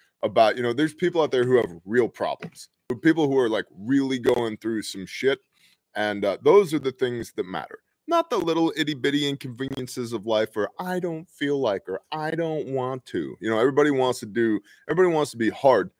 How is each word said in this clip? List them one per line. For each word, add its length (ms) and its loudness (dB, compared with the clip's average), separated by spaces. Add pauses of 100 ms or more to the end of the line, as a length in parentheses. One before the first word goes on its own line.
(220)
about, 340 4
you 80 -4
know, 80 0
there's 220 -2
people 280 0
out 80 0
there 140 2
who 140 4
have 260 -2
real 240 2
problems. 600 -8 (320)
People 280 2
who 100 2
are, 100 4
like, 220 -2
really 480 -2
going 380 0
through 260 -6
some 240 -10
shit. 340 -2 (540)
And, 300 -2
uh, 180 0
those 320 6
are 60 -2
the 100 -4
things 440 -4
that 100 -4
matter. 400 -10 (240)
Not 200 0
the 100 -2
little 360 0
itty 200 -2
bitty 340 0
inconveniences 840 -8
of 140 -6
life 300 0
or 240 -2
"I 180 -4
don't 300 -6
feel 320 -4
like," 280 -2
or 120 -6 (100)
"I 220 -6
don't 360 -4
want 380 -6
to." 320 -6
You 120 -4
know, 100 2
everybody 320 4
wants 280 0
to 60 -8
do, 340 0 (280)
everybody 260 4
wants 180 0
to 40 -16
be 140 0
hard 500 2